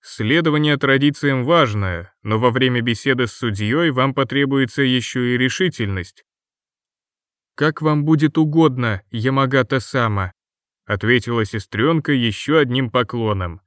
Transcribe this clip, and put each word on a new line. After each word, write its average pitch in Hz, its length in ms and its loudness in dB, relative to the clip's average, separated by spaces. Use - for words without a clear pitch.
Следование 151 760 0
традициям 139 640 0
важно, 104 800 0
но 110 180 -2
во 120 120 4
время 123 300 2
беседы 123 460 -2
с - 60 -10
судьёй 120 580 -2
вам 131 220 0
потребуется 135 720 0
ещё 127 380 -2
и 123 160 0
решительность. 120 840 -4
«Как 151 260 -2
вам 151 240 0
будет 156 320 2
угодно, 143 720 2
Ямагата-сама», 123 1200 0
ответила 117 580 0
сестрёнка 139 680 -2
ещё 131 480 0
одним 127 320 0
поклоном. 107 760 -2